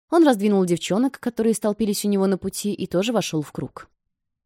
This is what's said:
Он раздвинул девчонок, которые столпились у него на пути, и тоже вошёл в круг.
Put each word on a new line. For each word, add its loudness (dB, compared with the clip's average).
Он 6
раздвинул 4
девчонок, -2
которые 0
столпились -2
у 0
него 2
на 0
пути, -6
и -6
тоже -2
вошёл -2
в -12
круг. -12